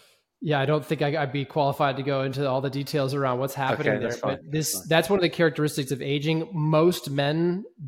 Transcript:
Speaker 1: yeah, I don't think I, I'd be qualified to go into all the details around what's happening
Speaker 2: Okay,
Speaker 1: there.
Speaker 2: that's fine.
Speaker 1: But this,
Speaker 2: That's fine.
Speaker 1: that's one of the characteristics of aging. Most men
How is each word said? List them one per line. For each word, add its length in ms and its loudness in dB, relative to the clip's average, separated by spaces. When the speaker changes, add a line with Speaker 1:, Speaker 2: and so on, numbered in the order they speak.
Speaker 1:
yeah, 200 0
I 60 0
don't 180 2
think 180 -2
I, 200 0
I'd 100 -4
be 120 -2
qualified 520 0
to 60 -6
go 200 -2
into 260 -2
all 120 0
the 100 -2
details 440 -2
around 240 0
what's 160 -2
happening 380 0
Speaker 2:
Okay, 60 2
Speaker 1:
there. 120 -4
Speaker 2:
that's 100 -6
fine. 160 -2
Speaker 1:
But 160 -14
this, 200 0
Speaker 2:
That's 100 -4
fine. 60 -14
Speaker 1:
that's 220 4
one 80 4
of 40 2
the 80 4
characteristics 600 0
of 120 -6
aging. 500 0
Most 580 4
men 540 2